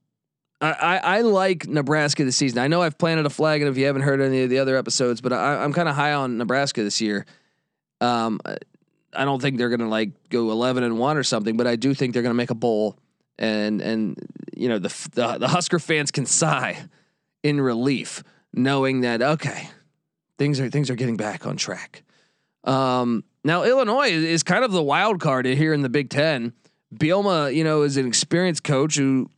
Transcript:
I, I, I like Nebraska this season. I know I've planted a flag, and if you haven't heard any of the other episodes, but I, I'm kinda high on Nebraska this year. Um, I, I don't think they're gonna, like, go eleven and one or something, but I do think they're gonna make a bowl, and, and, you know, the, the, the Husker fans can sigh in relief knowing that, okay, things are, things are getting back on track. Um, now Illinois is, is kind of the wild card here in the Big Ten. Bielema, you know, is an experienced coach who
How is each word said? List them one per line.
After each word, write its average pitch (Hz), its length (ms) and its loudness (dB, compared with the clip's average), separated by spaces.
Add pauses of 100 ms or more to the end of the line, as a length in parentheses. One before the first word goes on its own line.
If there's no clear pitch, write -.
(600)
I, 156 120 0
I, 175 260 0 (200)
I 226 40 4
like 190 460 2
Nebraska 147 560 0
this 127 140 0
season. 127 200 0
I 127 100 2
know 170 140 2
I've 160 160 -2
planted 160 280 0
a 143 40 0
flag, 151 320 2
and 147 80 2
if 127 80 -2
you 135 80 2
haven't 139 160 0
heard 139 200 2
any 131 220 2
of 127 60 0
the 131 100 2
other 135 160 2
episodes, 123 460 0
but 123 120 -2
I, 117 300 0
I'm 143 100 -2
kinda 165 200 0
high 147 200 0
on 131 240 -2
Nebraska 123 460 -2
this 101 160 -2
year. 104 260 -2 (760)
Um, 117 420 0
I, 50 140 -8 (580)
I 131 100 -2
don't 139 160 -2
think 135 160 -2
they're 120 120 0
gonna, 117 200 0
like, 110 220 -2 (180)
go 117 220 0
eleven 123 320 0
and 117 140 0
one 143 200 0
or 131 60 0
something, 113 320 -2
but 120 120 2
I 120 80 2
do 131 180 0
think 131 200 -2
they're 120 100 0
gonna 120 100 0
make 120 160 0
a 117 60 -2
bowl, 110 420 0 (400)
and, 107 440 -2
and, 110 360 -4 (380)
you 123 120 -4
know, 113 120 0
the, - 340 -8
the, 120 260 -2
the 127 80 -2
Husker 170 320 0
fans 151 320 -2
can 139 140 -4
sigh 131 520 0 (640)
in 147 180 2
relief 127 640 -2 (300)
knowing 135 480 2
that, 120 200 0
okay, 151 480 -2 (680)
things 143 220 0
are, 127 100 -2
things 139 200 0
are 123 60 -2
getting 117 220 -2
back 107 280 -6
on 101 120 -6
track. - 460 -10 (600)
Um, 127 600 0 (180)
now 160 200 0
Illinois 247 480 2
is, 160 120 2
is 165 200 0
kind 202 200 2
of 233 80 0
the 175 100 2
wild 170 380 2
card 131 260 0
here 143 280 2
in 147 80 2
the 135 80 0
Big 135 200 0
Ten. 139 440 -2 (400)
Bielema, 156 600 2
you 156 100 2
know, 156 180 2
is 143 160 2
an 131 100 0
experienced 165 560 0
coach 147 320 0
who 135 320 2 (100)